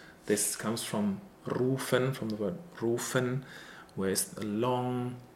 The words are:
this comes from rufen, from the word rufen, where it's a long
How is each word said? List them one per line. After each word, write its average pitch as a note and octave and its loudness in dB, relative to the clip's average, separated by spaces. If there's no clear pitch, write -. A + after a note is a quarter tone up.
this - 2
comes A2+ -2
from G#2 0
rufen, C3 2
from A2 -4
the G#2+ -2
word G2+ 0
rufen, B2 2
where F#2+ 2
it's - 0
a G#2+ -4
long B2 0